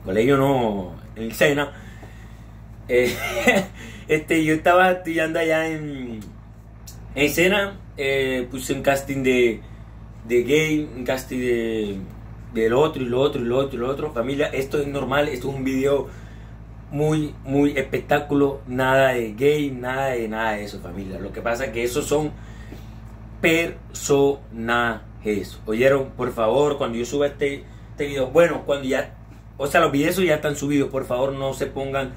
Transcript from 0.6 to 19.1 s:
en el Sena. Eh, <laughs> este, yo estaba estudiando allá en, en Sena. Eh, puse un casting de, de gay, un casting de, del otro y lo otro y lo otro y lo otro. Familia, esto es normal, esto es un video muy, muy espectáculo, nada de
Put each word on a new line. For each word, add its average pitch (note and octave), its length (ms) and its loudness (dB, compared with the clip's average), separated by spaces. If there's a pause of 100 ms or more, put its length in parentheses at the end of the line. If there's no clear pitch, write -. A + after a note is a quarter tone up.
en A2+ 80 -8
el A2 100 -6
Sena. C#3+ 380 0 (1160)
Eh, B2 260 4 (480)
<laughs> - 460 -14
este, D#3 360 2
yo D#3 100 4
estaba F3+ 380 6
estudiando E3 480 -2
allá D#3+ 280 2
en, C#3 520 -6 (960)
en C#3+ 140 4
Sena. G3 500 2 (180)
Eh, C3 540 0
puse C3+ 220 -4
un C3+ 80 -2
casting C3+ 420 0
de, B2 380 4 (680)
de A#2+ 160 4
gay, D3+ 520 2
un B2 80 -8
casting C3 360 -4
de, A2+ 580 -2 (560)
del A2+ 200 2
otro C#3+ 280 4
y B2+ 40 -2
lo B2 160 2
otro D3 200 2
y A#2 40 -2
lo A#2+ 120 2
otro B2+ 200 -2
y - 20 -6
lo B2 100 -2
otro. D3 220 -4
Familia, C#3 360 -2
esto C3+ 320 -2
es C#3+ 80 -2
normal, C#3 420 0
esto C3+ 200 -6
es C#3 60 -4
un C3+ 80 -6
video C3+ 440 2 (840)
muy, D3+ 420 0 (100)
muy C#3+ 340 2
espectáculo, C#3 880 0
nada C3 420 4
de A2+ 240 0